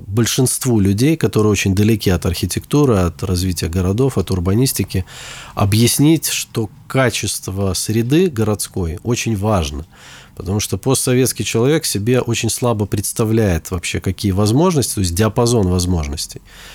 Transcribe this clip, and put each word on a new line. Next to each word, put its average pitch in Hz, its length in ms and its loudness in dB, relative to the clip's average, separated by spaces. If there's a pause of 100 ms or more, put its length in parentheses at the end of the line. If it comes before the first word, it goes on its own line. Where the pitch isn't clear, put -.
большинству 117 720 0
людей, 107 380 2
которые 107 340 2
очень 98 240 0
далеки 104 340 2
от 87 160 2
архитектуры, 110 720 0
от 87 260 0
развития 90 460 -2
городов, 95 480 0
от - 140 -2
урбанистики, 98 720 0 (500)
объяснить, 117 760 2
что - 400 -6 (180)
качество 101 840 -2
среды 120 560 2
городской 104 720 -2
очень 117 340 -2
важно. 85 480 0 (500)
Потому 101 240 -4
что - 180 -4
постсоветский 127 680 0
человек 139 400 0
себе 117 340 0
очень 117 300 -2
слабо 113 360 0
представляет 104 840 0
вообще, 90 300 -4
какие 98 320 -2
возможности, 117 640 2
то 104 60 -2
есть 90 120 0
диапазон 110 540 2
возможностей, 90 720 -2 (320)